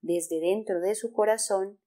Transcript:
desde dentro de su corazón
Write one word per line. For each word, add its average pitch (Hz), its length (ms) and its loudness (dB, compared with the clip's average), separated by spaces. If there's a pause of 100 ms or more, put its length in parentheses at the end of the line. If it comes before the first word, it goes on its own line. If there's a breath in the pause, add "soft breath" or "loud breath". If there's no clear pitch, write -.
desde 170 380 -2
dentro 190 400 0
de 190 140 0
su 233 180 -6
corazón 208 760 0